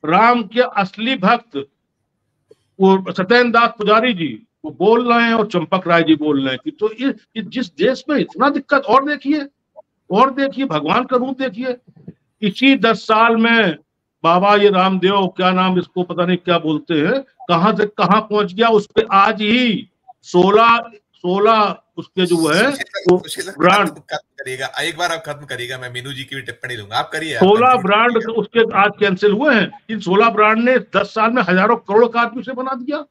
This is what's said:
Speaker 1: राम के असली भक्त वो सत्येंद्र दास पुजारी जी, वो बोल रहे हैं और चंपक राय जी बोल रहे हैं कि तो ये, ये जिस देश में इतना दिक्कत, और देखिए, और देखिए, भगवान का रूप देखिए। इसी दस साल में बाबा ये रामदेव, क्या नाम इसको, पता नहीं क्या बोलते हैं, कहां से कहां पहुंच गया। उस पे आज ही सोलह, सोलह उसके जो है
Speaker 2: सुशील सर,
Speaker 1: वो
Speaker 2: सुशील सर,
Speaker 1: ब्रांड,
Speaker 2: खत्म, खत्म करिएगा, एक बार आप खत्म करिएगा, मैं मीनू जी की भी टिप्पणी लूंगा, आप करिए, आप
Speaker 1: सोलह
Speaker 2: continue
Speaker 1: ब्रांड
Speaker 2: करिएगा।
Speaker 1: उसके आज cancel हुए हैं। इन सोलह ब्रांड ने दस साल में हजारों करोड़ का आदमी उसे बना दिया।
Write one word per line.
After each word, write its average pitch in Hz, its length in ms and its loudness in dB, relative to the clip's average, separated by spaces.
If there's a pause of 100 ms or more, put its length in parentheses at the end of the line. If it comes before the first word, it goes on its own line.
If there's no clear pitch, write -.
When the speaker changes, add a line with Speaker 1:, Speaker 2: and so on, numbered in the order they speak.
Speaker 1:
राम 220 380 2
के 214 180 -4
असली 226 560 -2
भक्त 190 500 -2 (1120)
वो 190 320 2
सत्येंद्र 233 480 2
दास 233 180 2
पुजारी 220 340 2
जी, 147 340 -8 (180)
वो - 60 -10
बोल 233 420 2
रहे 233 140 2
हैं 226 80 0
और 214 120 0
चंपक 180 420 -4
राय 170 140 4
जी 151 120 4
बोल 147 260 0
रहे 135 100 -2
हैं 127 140 -6
कि 156 60 -6
तो 220 300 -4
ये, 269 80 -2
ये 220 340 -10
जिस 233 240 -8
देश 262 440 -2
में 285 80 0
इतना 247 300 -2
दिक्कत, 277 340 -2
और 269 260 2
देखिए, 285 380 -4 (640)
और 233 200 2
देखिए, 277 340 -4
भगवान 196 400 -2
का 262 120 -4
रूप 262 260 -4
देखिए। 247 340 -6 (680)
इसी 247 340 2
दस 220 200 2
साल 226 400 2
में 226 400 2 (480)
बाबा 185 320 4
ये 202 140 4
रामदेव, 190 560 0
क्या 185 240 0
नाम 185 280 0
इसको, 180 240 -6
पता 175 240 -2
नहीं 180 100 0
क्या 175 220 0
बोलते 156 360 -4
हैं, 185 260 0
कहां 180 560 -2
से 208 100 0
कहां 202 340 2
पहुंच 208 320 -2
गया। 226 160 2
उस 214 180 2
पे 220 260 -2
आज 202 300 2
ही 220 480 -2 (320)
सोलह, 214 580 4 (320)
सोलह 202 640 0 (200)
उसके 180 300 -4
जो 170 100 0
है 165 340 0
Speaker 2:
सुशील 269 140 -8
सर, - 280 -2
Speaker 1:
वो 180 60 4
Speaker 2:
सुशील - 260 -10
सर, 185 140 -14
Speaker 1:
ब्रांड, 185 300 2
Speaker 2:
खत्म, 143 120 -14
खत्म - 160 -12
करिएगा, 131 500 -12
एक 147 300 -8
बार 170 160 -4
आप 160 140 -8
खत्म 147 200 -12
करिएगा, 123 320 -10
मैं 123 140 -14
मीनू 127 200 -12
जी 131 120 -12
की 135 120 -14
भी 131 60 -12
टिप्पणी 120 340 -12
लूंगा, 104 200 -10
आप 151 160 -6
करिए, 156 220 -8
आप 120 100 2
Speaker 1:
सोलह 214 220 4
Speaker 2:
continue 247 200 2
Speaker 1:
ब्रांड 220 260 2
Speaker 2:
करिएगा। 226 200 -4
Speaker 1:
उसके 226 460 0
आज 202 120 2 (100)
cancel 202 320 0
हुए 262 220 2
हैं। 185 260 -2 (100)
इन 220 100 -8
सोलह 208 300 2
ब्रांड 214 340 0
ने 254 140 2
दस 202 360 -4
साल 220 160 0
में 240 120 0
हजारों 190 340 2
करोड़ 226 300 2
का 233 140 -2
आदमी 233 200 -4
उसे 247 120 -12
बना 262 220 -8
दिया। 285 360 -8